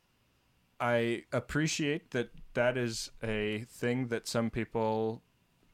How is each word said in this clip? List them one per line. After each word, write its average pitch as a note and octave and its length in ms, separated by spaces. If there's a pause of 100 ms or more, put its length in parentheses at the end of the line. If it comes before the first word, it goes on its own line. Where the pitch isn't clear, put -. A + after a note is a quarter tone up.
(800)
I A#2 540
appreciate D3+ 800
that B2 180 (240)
that B2+ 240
is A#2 340 (120)
a G#2+ 460
thing B2 400
that A#2 200
some A#2 220
people, A2 720 (520)